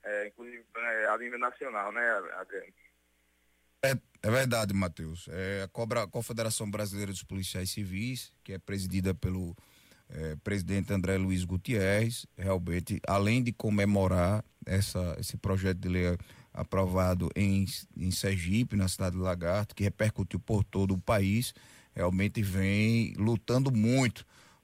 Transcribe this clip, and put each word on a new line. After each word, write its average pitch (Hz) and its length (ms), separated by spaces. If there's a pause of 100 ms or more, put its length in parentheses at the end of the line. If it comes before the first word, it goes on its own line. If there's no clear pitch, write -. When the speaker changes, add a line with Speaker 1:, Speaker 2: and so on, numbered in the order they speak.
Speaker 1:
é, 104 260
inclusive, 117 360 (100)
é, 117 320
a 107 120
nível 120 200
nacional, 120 540
né, 120 180 (280)
Adriano? 92 340 (1120)
Speaker 2:
É, 135 100 (300)
é 107 80
verdade, 117 440
Matheus. 82 560
É, 95 320
a 95 60
Cobra-, 117 380
Confederação 113 640
Brasileira 101 420
dos 92 100
Policiais 95 480
Civis, 107 640 (120)
que 98 80
é 95 60
presidida 95 560
pelo, 90 420 (540)
é, 78 340
presidente 98 480
André 95 240
Luiz 92 280
Gutierrez, 101 800 (100)
realmente, 90 680
além 104 360
de 117 120
comemorar 101 880 (220)
essa, 92 520
esse - 200
projeto 95 400
de 95 100
lei 90 300 (340)
aprovado 92 840
em, 98 300 (320)
em 90 140
Sergipe, 98 640
na 98 100
cidade 90 300
de 92 60
Lagarto, 90 520
que - 100
repercutiu 104 540
por 104 240
todo 98 300
o 92 80
país, 104 540 (400)
realmente 95 480
vem 101 720
lutando 120 560
muito 120 540 (380)